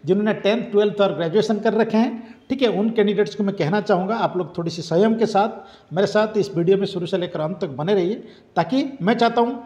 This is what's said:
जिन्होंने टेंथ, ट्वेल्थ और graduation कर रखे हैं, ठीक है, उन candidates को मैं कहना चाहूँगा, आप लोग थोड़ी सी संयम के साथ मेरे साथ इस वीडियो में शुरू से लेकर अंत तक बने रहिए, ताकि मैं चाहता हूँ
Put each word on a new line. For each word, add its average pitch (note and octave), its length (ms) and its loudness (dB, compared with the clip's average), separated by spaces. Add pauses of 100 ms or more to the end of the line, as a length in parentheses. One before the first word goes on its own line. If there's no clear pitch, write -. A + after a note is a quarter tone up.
जिन्होंने G3+ 260 2
टेंथ, G#3 380 -2
ट्वेल्थ G3+ 300 2
और F#3+ 140 2
graduation F3 440 0
कर A3 140 0
रखे A3 240 0
हैं, - 400 -2 (140)
ठीक C4+ 120 0
है, A#3+ 60 4
उन G3+ 220 0
candidates G3+ 440 2
को G#3+ 100 -2
मैं G3 120 -2
कहना F3 240 0
चाहूँगा, G3+ 360 0
आप F#3 200 -2
लोग F3 220 -6
थोड़ी E3 120 -4
सी D#3+ 120 -10
संयम G#3 320 2
के A3+ 120 2
साथ A3 220 2 (460)
मेरे G3 120 2
साथ G#3+ 320 0
इस F#3+ 180 0
वीडियो E3+ 200 4
में G3 100 0
शुरू F3 200 -6
से F3+ 120 -2
लेकर E3+ 220 -4
अंत E3 200 -4
तक F#3+ 80 -4
बने D3+ 260 -2
रहिए, F#3+ 200 2 (420)
ताकि C4 460 -2
मैं G#3+ 120 2
चाहता A#3 260 2
हूँ B3 240 -2